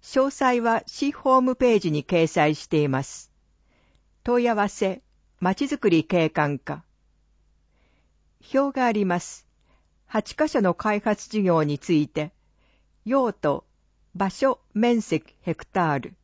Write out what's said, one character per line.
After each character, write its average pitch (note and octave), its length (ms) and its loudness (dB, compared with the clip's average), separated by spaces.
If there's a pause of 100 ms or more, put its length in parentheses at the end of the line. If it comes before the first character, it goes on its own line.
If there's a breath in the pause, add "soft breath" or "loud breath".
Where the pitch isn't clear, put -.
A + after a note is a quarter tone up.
詳 C4+ 280 0
細 B3+ 300 0
は A3+ 260 0
市 - 260 -4
ホ C4 260 2
ー - 20 4
ム B3+ 160 0
ペ A#3+ 200 4
ー G3 40 4
ジ E3+ 100 -2
に D3+ 140 -2
掲 E3 220 2
載 D#3 280 2
し - 120 -16
て D3+ 160 0
い D3 60 0
ま C3+ 140 -2
す。 - 300 -16 (920)
問 B3 200 2
い A#3+ 40 4
合 A3+ 60 2
わ G#3 140 0
せ、 F#3+ 340 -4 (380)
ま F#3 140 0
ち - 120 -2
づ C#4 120 -4
く G#3 120 2
り D#3+ 140 4
景 E3 260 0
観 C#3+ 280 -2
課。 - 260 -12 (1700)
表 C#4 240 0
が B3+ 100 0
あ A#3 60 0
り G#3 120 0
ま F3+ 160 0
す。 - 260 -18 (600)
八 - 300 -6
箇 D#4 120 0
所 C4+ 120 0
の F3+ 140 2
開 G#3 260 -2
発 G#3 280 -4
事 G#3+ 140 -2
業 E3+ 200 2
に C#3+ 160 -2
つ - 140 -2
い D3+ 160 2
て、 - 240 -8 (720)
用 B3 280 0
途、 - 320 -2 (500)
場 F#3+ 160 -2
所、 - 300 0 (120)
面 A#3 300 2
積、 - 400 -4
ヘ E3 120 -4
ク - 120 -18
タ E3+ 260 -2
ー C#3 80 -2
ル - 240 -14